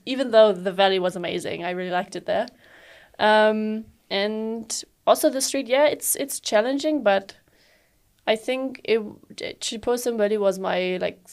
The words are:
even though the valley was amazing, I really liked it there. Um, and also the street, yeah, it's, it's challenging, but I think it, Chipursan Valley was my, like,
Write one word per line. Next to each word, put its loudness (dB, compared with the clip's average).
even -2
though 8
the -4
valley 4
was -2
amazing, -6
I -4
really -6
liked -4
it -10
there. 0
Um, 4
and -4
also 2
the -4
street, -6
yeah, 2
it's, -2
it's -8
challenging, 0
but 0
I 2
think -6
it, 2
Chipursan -4
Valley 2
was 2
my, -2
like, -6